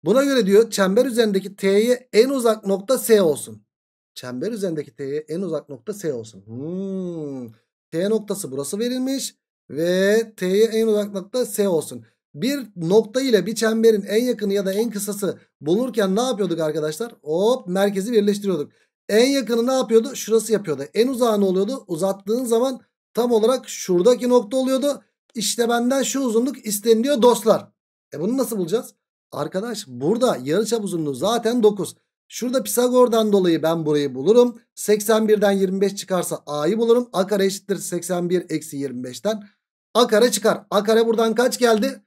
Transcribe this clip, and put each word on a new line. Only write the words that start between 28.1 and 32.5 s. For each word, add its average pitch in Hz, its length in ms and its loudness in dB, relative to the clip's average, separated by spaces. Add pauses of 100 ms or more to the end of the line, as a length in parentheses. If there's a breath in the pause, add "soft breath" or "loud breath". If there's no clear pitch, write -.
E, 147 60 -10
bunu 226 180 -2
nasıl 240 200 -4
bulacağız? 190 360 -4 (380)
Arkadaş, 185 560 -6
burada 160 560 0
yarıçap 214 400 0
uzunluğu 165 300 -4
zaten 220 500 0
dokuz. 202 320 2 (320)
Şurada 247 360 -4